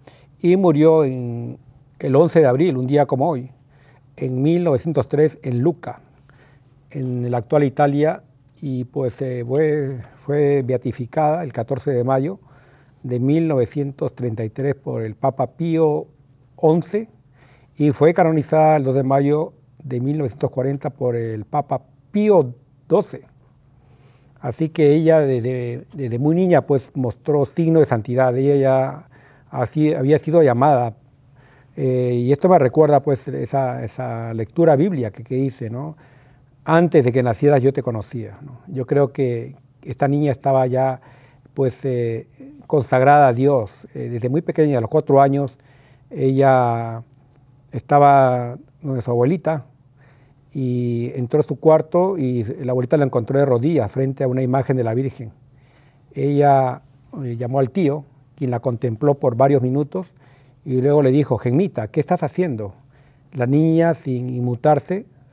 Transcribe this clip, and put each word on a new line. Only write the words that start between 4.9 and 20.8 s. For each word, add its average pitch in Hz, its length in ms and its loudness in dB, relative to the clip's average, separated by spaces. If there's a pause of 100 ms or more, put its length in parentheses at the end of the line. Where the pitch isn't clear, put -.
tres 147 340 0
en 120 160 -4
Lucca, 135 400 -4 (920)
en 123 380 -6
la 120 100 -2
actual 147 260 0
Italia, 147 580 0 (380)
y 127 240 -6
pues, 127 360 -6
eh, 123 240 -8
fue, 139 540 -2 (160)
fue 143 460 0
beatificada 127 840 -2
el 131 80 -10
catorce 127 400 -6
de 120 140 -2
mayo 135 340 -2 (640)
de 123 160 -4
mil 151 300 0
novecientos 139 680 -4
treinta 113 300 -6
y 107 40 -6
tres 135 240 -4
por 127 280 -8
el 110 140 -10
Papa 131 320 -4
Pío 160 600 -2 (480)
once 170 540 0 (680)
y 147 140 2
fue 139 220 2
canonizada 156 640 2
el 139 80 -2
dos 131 100 0
de 135 80 0
mayo 143 480 0 (320)
de 127 160 -8
mil 143 180 -4
novecientos 135 320 -4
cuarenta 135 420 -6